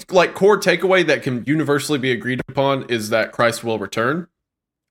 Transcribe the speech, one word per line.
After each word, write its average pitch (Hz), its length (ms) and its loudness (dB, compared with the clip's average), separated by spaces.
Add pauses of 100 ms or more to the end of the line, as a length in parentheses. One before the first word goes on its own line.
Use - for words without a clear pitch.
like, 180 240 4
core 196 240 4
takeaway 180 500 2
that 127 160 2
can 123 220 -4
universally 143 540 0
be 127 120 -2
agreed 123 360 -4
upon 135 420 0
is 110 200 -4
that 110 240 0
Christ 117 300 0
will 113 160 -4
return. 120 480 -4 (640)